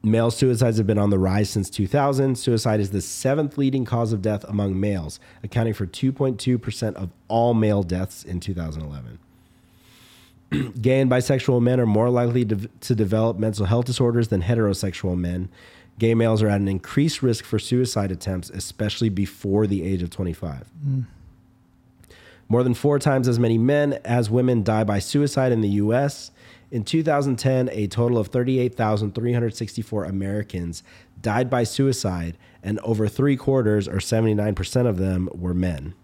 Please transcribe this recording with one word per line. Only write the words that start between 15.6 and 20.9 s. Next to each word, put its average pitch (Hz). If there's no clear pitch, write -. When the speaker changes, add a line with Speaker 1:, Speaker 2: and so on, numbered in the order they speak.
Speaker 1:
Gay 113
males 113
are 107
at 101
an 98
increased 139
risk 117
for 110
suicide 110
attempts, 92
especially 107
before 98
the 98
age 90
of 85
twenty-five. 82
Speaker 2:
Mm. 131